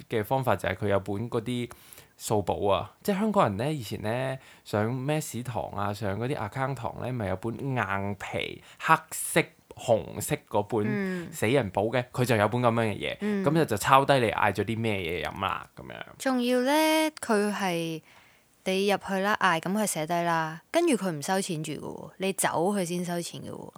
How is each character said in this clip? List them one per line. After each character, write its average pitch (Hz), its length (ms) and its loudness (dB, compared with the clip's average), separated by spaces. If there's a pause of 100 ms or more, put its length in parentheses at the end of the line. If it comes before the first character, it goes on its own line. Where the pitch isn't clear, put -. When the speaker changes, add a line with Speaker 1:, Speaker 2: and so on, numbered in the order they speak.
Speaker 1:
嘅 110 160 0
方 135 180 0
法 113 140 4
就 - 100 -4
係 98 100 0
佢 104 120 -2
有 98 120 4
本 104 280 -6
嗰 120 140 -2
啲 120 280 -4 (460)
數 107 240 0
簿 95 280 0
啊， 104 220 2 (120)
即 208 100 0
係 185 60 0
香 220 120 2
港 196 140 4
人 101 140 0
咧 147 160 -2
以 131 80 -6
前 101 180 -8
咧 131 380 -4 (260)
上 110 300 0
咩 143 260 -2
史 117 220 -6
堂 113 200 -4 (100)
啊， 101 200 -2
上 101 260 -2
嗰 120 80 -2
啲 143 80 -2 (140)
account 135 260 -4
堂 117 280 -8
咧， 120 100 -4
咪 113 140 -4
有 92 100 -2
本 117 220 -6
硬 101 600 -2
皮 - 440 -6 (180)
黑 160 160 4 (140)
色 - 320 0 (340)
紅 104 440 0
色 151 160 -2 (120)
嗰 104 160 0
本 107 240 0
Speaker 2:
嗯。 190 440 -2
Speaker 1:
死 113 140 -2
人 117 240 2
簿 107 220 0
嘅， 123 200 0
佢 127 120 2
就 117 120 4
有 104 120 6
本 120 120 0
噉 123 80 6
樣 117 140 2
嘅 107 140 0
嘢， 71 240 -4
Speaker 2:
嗯。 202 240 -2
Speaker 1:
噉 156 100 4
就， 160 100 6
就 107 120 -2
抄 135 280 6
低 143 100 4
你 123 160 4
嗌 101 220 2
咗 101 120 0
啲 107 140 -4
咩 113 180 0
嘢 82 280 -2
飲 80 160 -6
啦， 92 260 -2 (100)
噉 65 60 -16
樣。 64 120 -12 (240)
Speaker 2:
仲 254 240 0
要 247 200 2
呢， 269 100 2 (480)
佢 208 340 2
係 170 480 -2 (640)
你 190 240 2
入 190 180 4
去 196 120 -2
啦， 202 220 2
嗌， 170 200 4
噉 180 120 -2
佢 214 140 0
寫 156 200 -2
低 175 60 -2
啦， 165 480 0 (120)
跟 349 160 4
住 269 60 6
佢 190 180 0
唔 147 100 -4
收 190 180 0
錢 160 220 -4
住 156 100 -6
㗎 - 80 -6
喎， - 380 -10
你 190 140 0
走 170 160 2 (240)
佢 202 120 0
先 175 200 -2
收 175 180 -2
錢 143 200 -10
㗎 - 80 -10
喎。 - 280 -12